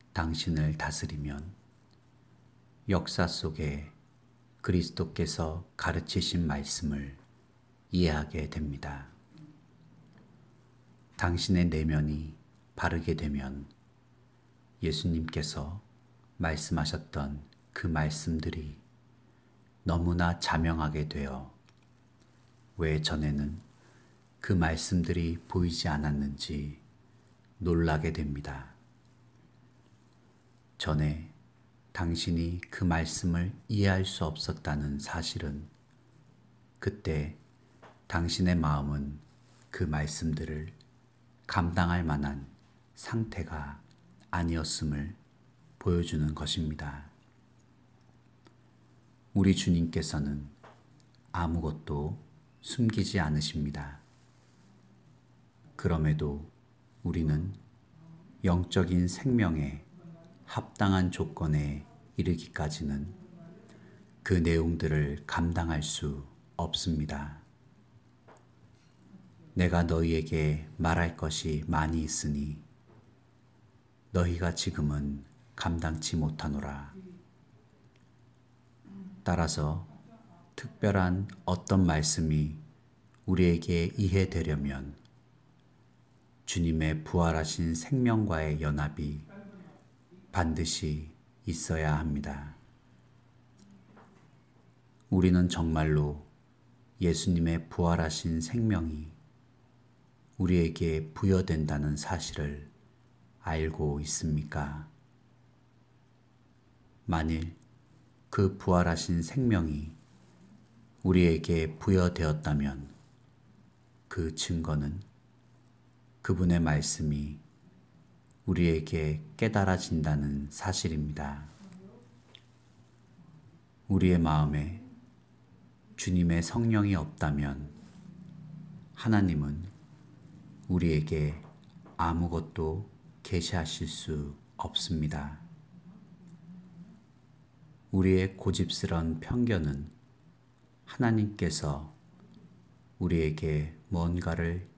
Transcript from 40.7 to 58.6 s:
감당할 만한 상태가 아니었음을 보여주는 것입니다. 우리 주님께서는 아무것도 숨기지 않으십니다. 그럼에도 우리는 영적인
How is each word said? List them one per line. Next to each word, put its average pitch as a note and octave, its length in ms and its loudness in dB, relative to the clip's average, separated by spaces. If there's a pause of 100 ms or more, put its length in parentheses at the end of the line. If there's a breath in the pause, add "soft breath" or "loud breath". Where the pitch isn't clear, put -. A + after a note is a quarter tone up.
감당할 F2 560 2
만한 C#2+ 440 -2 (480)
상태가 D#2 880 -6 (480)
아니었음을 D#2+ 840 -2 (640)
보여주는 D#2+ 560 0
것입니다. D2+ 760 -6 (2250)
우리 F#2+ 200 6
주님께서는 D#2 960 0 (800)
아무것도 D#2+ 880 -2 (440)
숨기지 G#2+ 580 0
않으십니다. D2+ 800 -2 (1800)
그럼에도 D2+ 760 0 (520)
우리는 E2+ 520 0 (920)
영적인 F2+ 640 4